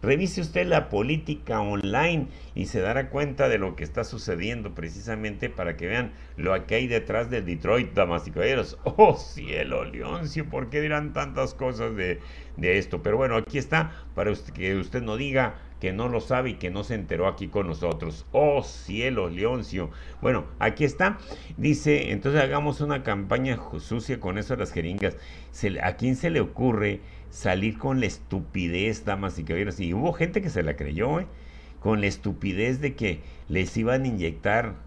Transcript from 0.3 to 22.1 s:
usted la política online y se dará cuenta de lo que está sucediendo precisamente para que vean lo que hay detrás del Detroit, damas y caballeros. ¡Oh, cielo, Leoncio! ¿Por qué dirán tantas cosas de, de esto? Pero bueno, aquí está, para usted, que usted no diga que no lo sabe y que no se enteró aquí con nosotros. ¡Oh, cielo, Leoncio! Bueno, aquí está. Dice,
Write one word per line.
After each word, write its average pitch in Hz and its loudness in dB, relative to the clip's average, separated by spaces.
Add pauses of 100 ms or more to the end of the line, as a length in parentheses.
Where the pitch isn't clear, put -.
usted 180 0
la 156 4
política 113 0
online 104 2 (260)
y 95 -2
se 98 -2
dará 117 0
cuenta 139 2
de 113 4
lo 95 0
que 78 -8
está 113 -4
sucediendo 107 -4
precisamente 104 -6
para 87 -4
que 85 -4
vean 113 -2 (260)
lo 92 2
que 107 0
hay 123 2
detrás 117 0
del 110 -2
Detroit, 90 2
damas 85 2
y 78 -10
caballeros. 110 0
¡Oh, 196 10
cielo, - -4
Leoncio! 151 -6
¿Por 131 -4
qué 147 0
dirán 151 0
tantas 135 -2
cosas 113 -2
de, 92 0 (380)
de 90 6
esto? 90 0
Pero 104 4
bueno, 127 4
aquí 113 0
está, 156 2 (220)
para 107 0
usted, - -6
que 95 0
usted 98 -2
no 110 -2
diga 131 0 (240)
que 92 -2
no 117 -2
lo 120 2
sabe 127 0
y 107 -4
que 90 -4
no 98 -4
se 117 -4
enteró 87 0
aquí 95 -2
con 101 0
nosotros. 80 -2
¡Oh, 143 6
cielo, 110 -2
Leoncio! 95 -2 (300)
Bueno, 120 2 (140)
aquí 110 2
está. 185 4 (380)
Dice, 147 4